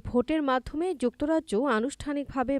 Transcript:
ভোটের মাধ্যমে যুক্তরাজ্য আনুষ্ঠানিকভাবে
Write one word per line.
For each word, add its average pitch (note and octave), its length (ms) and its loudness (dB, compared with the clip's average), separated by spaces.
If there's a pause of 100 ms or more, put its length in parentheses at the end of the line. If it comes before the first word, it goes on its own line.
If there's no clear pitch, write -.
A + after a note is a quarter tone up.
ভোটের D4 420 2
মাধ্যমে D4 360 0 (160)
যুক্তরাজ্য D#4 500 0 (260)
আনুষ্ঠানিকভাবে C#4 800 -2